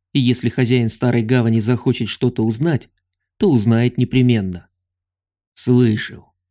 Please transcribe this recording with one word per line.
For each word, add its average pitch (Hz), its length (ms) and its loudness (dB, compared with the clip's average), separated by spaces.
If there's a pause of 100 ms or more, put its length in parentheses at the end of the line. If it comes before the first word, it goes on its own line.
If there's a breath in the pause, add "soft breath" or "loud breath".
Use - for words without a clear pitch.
(120)
И 143 80 -2
если 120 300 0
хозяин 120 400 0
Старой 120 340 -2
Гавани 113 380 0
захочет 117 480 -2
что-то 123 340 -4
узнать, 120 460 -2 (480)
то 202 120 2
узнает 117 480 2
непременно. 120 680 0 (880)
"Слышал". - 800 0 (180)